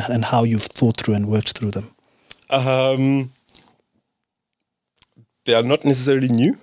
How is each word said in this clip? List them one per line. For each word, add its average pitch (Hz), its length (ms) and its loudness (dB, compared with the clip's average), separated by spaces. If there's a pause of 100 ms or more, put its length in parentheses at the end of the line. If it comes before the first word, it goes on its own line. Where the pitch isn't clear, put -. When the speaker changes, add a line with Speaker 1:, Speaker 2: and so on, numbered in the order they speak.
Speaker 1:
and 120 160 -2
how 117 220 0
you've 113 180 0
thought - 320 0
through - 180 -2
and 104 140 -2
worked 107 300 -2
through 107 140 -4
them? 98 200 -10 (580)
Speaker 2:
Um, 135 840 0 (2000)
they 120 80 0
are 113 100 4
not 135 220 0
necessarily 135 440 2
new 120 340 2